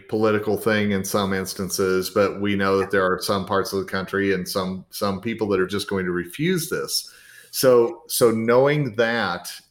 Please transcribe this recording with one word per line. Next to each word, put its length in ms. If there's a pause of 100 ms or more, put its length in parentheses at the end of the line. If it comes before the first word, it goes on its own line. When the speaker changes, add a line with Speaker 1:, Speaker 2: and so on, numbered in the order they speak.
Speaker 1:
political 480
thing 360
in 100
some 300
instances, 800
but 300
we 140
know 220
that 80
Speaker 2:
Yeah. 60
Speaker 1:
there 220
are 80
some 260
parts 260
of 80
the 100
country 420
and 160
some, 420
some 300
people 280
that 100
are 80
just 220
going 160
to 80
refuse 560
this. 440 (420)
So, 520
so 240
knowing 640
that, 580 (180)